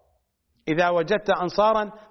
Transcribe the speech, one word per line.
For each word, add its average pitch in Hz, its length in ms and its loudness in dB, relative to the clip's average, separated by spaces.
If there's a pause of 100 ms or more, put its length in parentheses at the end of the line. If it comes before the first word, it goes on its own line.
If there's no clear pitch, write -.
(680)
"إذا 175 220 0
وجدت 175 400 -2
أنصاراً 202 600 0 (200)